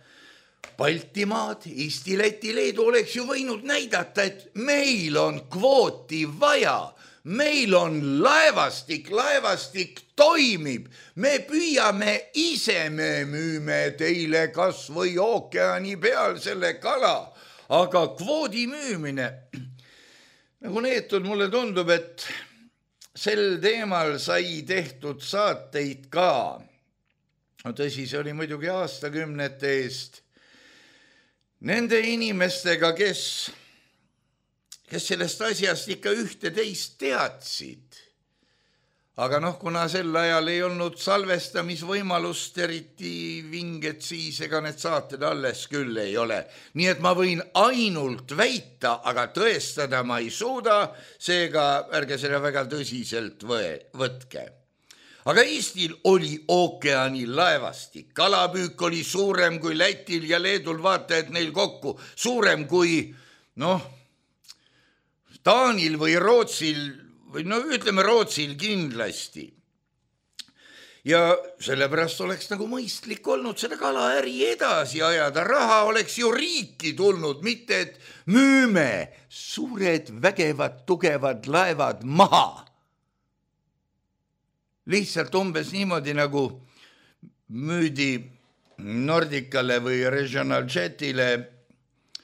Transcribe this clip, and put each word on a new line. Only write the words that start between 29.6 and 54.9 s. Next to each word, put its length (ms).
eest. 400
Nende 360
inimestega, 960
kes, 280
kes 240
sellest 320
asjast 480
ikka 240
ühte-teist 880
teadsid. 960
Aga 240
noh, 160
kuna 320
sel 240
ajal 400
ei 80
olnud 400
salvestamisvõimalust, 1600
eriti 880
vinget 560
siis, 400
ega 160
need 160
saated 480
alles 460
küll 260
ei 240
ole. 160
Nii 140
et 100
ma 160
võin 240
ainult 800
väita, 640
aga 320
tõestada 720
ma 160
ei 80
suuda, 640
seega 480
ärge 240
seda 240
väga 240
tõsiselt 800
võe-, 480
võtke. 480